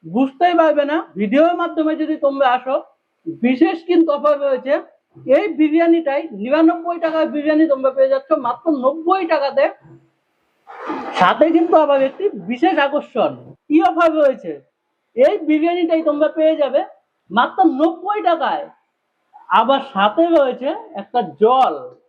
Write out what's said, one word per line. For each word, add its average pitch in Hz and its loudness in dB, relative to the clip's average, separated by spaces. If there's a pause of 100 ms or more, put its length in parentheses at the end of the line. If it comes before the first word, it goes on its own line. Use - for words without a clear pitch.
বুঝতেই 269 0
পারবে 302 2
না। 302 -2 (220)
ভিডিওর 269 2
মাধ্যমে 320 -2 (100)
যদি 311 -4 (100)
তোমরা 277 0 (100)
আসো, 254 -4 (680)
বিশেষ 311 2 (120)
কিন্তু 330 4
অফার 294 0
রয়েছে। 262 -2 (640)
এই 381 2 (120)
বিরিয়ানিটাই 320 2 (180)
নিরানব্বই 330 0
টাকার 320 0
বিরিয়ানি 302 2
তোমরা 262 0
পেয়ে 269 2
যাচ্ছ 269 -2 (160)
মাত্র - -6 (200)
নব্বই 330 0
টাকাতে। 277 0 (1600)
সাথে 202 4 (100)
কিন্তু 330 2 (100)
আবার 277 2
একটি 359 -10 (260)
বিশেষ 320 0 (120)
আকর্ষণ। 240 -4 (360)
কি 302 2 (140)
অফার 339 2 (100)
রয়েছে? 247 0 (640)
এই 285 4 (140)
বিরিয়ানিটাই 330 0
তোমরা 294 0
পেয়ে 311 2
যাবে 277 0 (500)
মাত্র 247 0 (220)
নব্বই 359 -2
টাকায়। 220 -2 (960)
আবার 269 2 (120)
সাথে 208 2 (120)
রয়েছে 262 0 (320)
একটা 240 -4 (220)
জল। 240 4 (340)